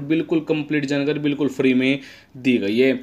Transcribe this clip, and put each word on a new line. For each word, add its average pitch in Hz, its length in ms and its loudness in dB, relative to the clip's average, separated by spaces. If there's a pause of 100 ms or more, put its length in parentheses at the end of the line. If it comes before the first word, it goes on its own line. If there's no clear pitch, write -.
बिल्कुल 160 420 0
कंप्लीट 151 380 -2
जानकारी 143 340 -2
बिल्कुल 143 340 0
फ्री 131 200 2
में 131 260 0 (360)
दी 127 220 2
गई 104 200 0
है। 131 140 6 (100)